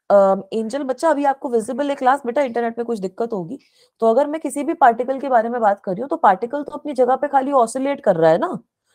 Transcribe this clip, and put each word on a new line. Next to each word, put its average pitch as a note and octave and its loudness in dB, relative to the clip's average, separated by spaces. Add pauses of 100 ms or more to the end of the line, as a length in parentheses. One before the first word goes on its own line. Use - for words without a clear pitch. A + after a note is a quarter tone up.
अम, G3 4 (100)
एंजल A3+ -6
बच्चा, C4 -2
अभी C#4+ 0
आपको C4+ -2
विजिबल A#3+ -2
है C#4 -2
क्लास? C4+ 2
बेटा A#3+ -2
इंटरनेट A#3 -4
में A#3 -6
कुछ A#3 -6
दिक्कत F#3+ -6
होगी, F#3 -8 (420)
तो A3+ 4
अगर C4 2
मैं D#4 -6
किसी C#4+ -6
भी D#4 -2
पार्टिकल B3+ 2
के C#4 -6
बारे A#3 2
में A#3+ -4
बात G3+ 0
कर G3 -6
रही F#3 -6
हूँ, C#4 -8
तो E4 -4
पार्टिकल A#3+ 0
तो - -18
अपनी D4 -10
जगह B3+ 2
पे C4 -4
खाली C#4 0
ऑसिलेट C4+ 0
कर G3 4
रहा D#3+ 4
है E3 4
ना, D4 -4 (380)